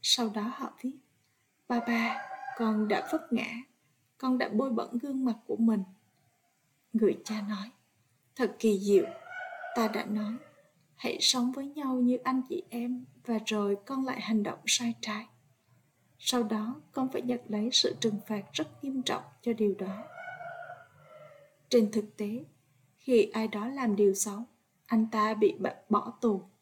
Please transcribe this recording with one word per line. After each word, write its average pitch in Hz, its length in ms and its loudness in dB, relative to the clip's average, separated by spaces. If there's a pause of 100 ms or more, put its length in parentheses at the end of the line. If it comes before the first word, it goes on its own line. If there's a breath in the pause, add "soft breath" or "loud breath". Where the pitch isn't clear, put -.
Sau 233 320 2
đó 214 80 -2
họ 247 300 -6 (100)
viết, 262 140 -6 (720)
"Ba 240 120 2
ba, 233 360 0 (420)
con 214 300 2
đã - 240 2
vấp 311 200 -2
ngã, - 220 -2 (640)
con 254 200 0
đã - 100 0
bôi 254 220 0
bẩn 233 280 -2
gương 269 260 -4
mặt 226 120 2 (100)
của 208 100 -4
mình." 220 260 4 (1080)
Người 202 320 4
cha 214 240 -4
nói, 214 220 -6 (680)
"Thật 254 220 -2
kỳ 208 200 4
diệu, 202 280 6 (680)
ta 226 120 2
đã 214 160 -4
nói, 214 320 -2 (580)
hãy - 260 -4
sống 254 320 2
với 277 160 -6
nhau 285 260 -2
như 247 300 4
anh 262 240 2
chị - 200 -4
em, 247 360 -4 (200)
và 226 220 0
rồi 202 300 0 (100)
con 269 200 -2
lại 247 140 -4
hành 214 220 2
động - 240 -4
sai 233 340 0
trái. 220 260 -8 (920)
Sau 240 240 0
đó, 220 380 -4 (120)
con 262 200 -2
phải - 100 -6
nhận 247 260 -2
lấy 214 240 -2
sự - 280 2
trừng 208 260 0
phạt 208 160 -4 (100)
rất - 320 -6
nghiêm 269 180 -4
trọng - 200 -2 (200)
cho 233 100 0
điều 208 220 2
đó." 196 300 -6 (1600)
Trên 214 240 4
thực 214 240 -4
tế, 220 280 -6 (540)
khi 240 240 4
ai 220 260 0
đó 214 180 -6
làm 254 300 0
điều 196 180 6
xấu, 202 280 -4 (440)
anh 226 200 4
ta 220 280 2
bị 214 240 4
bạ-, - 160 -2 (140)
bỏ 214 320 2
tù. 208 220 2 (200)